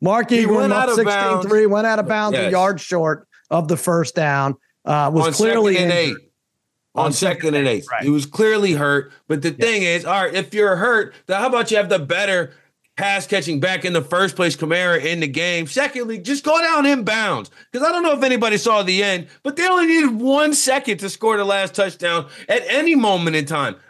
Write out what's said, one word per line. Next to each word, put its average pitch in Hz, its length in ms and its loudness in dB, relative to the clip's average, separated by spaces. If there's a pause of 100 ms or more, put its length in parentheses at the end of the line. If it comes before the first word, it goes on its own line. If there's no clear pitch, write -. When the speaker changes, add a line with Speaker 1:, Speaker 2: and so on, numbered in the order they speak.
Speaker 1:
Mark 208 300 0
Speaker 2:
He 240 80 4
Speaker 1:
Ingram 208 180 2
Speaker 2:
went 202 160 2
Speaker 1:
up 247 160 0
Speaker 2:
out 233 80 2
of 220 80 2
bounds. 196 380 0
Speaker 1:
sixteen 196 80 -4
three, 214 160 6
went 208 180 2
out 220 140 0
of 202 80 -2
bounds 214 320 -2
a - 20 0
Speaker 2:
Yes. 110 100 0
Speaker 1:
yard 185 300 0
short 160 460 -2 (240)
of 160 160 0
the 160 100 0
first 170 380 0
down, 139 400 0 (300)
uh, 147 280 0
was 160 140 2
Speaker 2:
On 156 60 0
Speaker 1:
clearly 214 420 2
Speaker 2:
second 175 160 2
and 175 80 2
Speaker 1:
injured. 147 220 -2
Speaker 2:
eight. - 20 -20 (720)
On 156 100 0
Speaker 1:
On 147 80 0
Speaker 2:
second 185 220 0
Speaker 1:
second 160 140 -4
Speaker 2:
and 147 80 0
Speaker 1:
and 139 100 2
Speaker 2:
eight. 107 160 -2
Speaker 1:
eight, - 80 -16
right. 113 120 -6
Speaker 2:
He 139 60 0
was 147 160 2
clearly 208 480 2
hurt, 143 380 0 (160)
but 151 160 -4
the 170 60 0
Speaker 1:
Yeah. 156 160 -2
Speaker 2:
thing 220 180 0
is, 175 200 0
all 190 200 0
right, 160 100 -4
if 180 180 -4
you're 202 260 2
hurt, 220 360 0 (140)
then 190 120 -2
how 220 60 -2
about 247 240 0
you 214 80 2
have 202 120 0
the 190 100 2
better 175 540 -2 (420)
pass 196 320 -4
catching 165 320 -2
back 180 260 -2
in 180 80 -4
the 165 80 0
first 180 340 -2
place, 170 220 0
Kamara 165 480 0
in 170 140 -2
the 156 80 -2
game? 165 400 -4
Secondly, 247 500 -4
just 240 260 -6
go 311 160 2
down 320 260 2
inbounds, 214 680 0 (200)
'cause 254 120 -4
I 320 80 2
don't 349 100 -2
know 330 120 2
if 262 100 0
anybody 226 340 2
saw 214 240 2
the 185 220 0
end, 185 240 -2 (160)
but 285 140 -6
they 339 100 0
only 359 180 2
needed 311 340 2
one 285 360 2
second 262 460 0
to 196 100 -8
score 220 260 0
the 202 80 0
last 196 300 -2
touchdown 170 500 -2 (240)
at 226 180 0
any 302 280 2
moment 180 400 2
in 156 100 0
time. 139 300 -4 (140)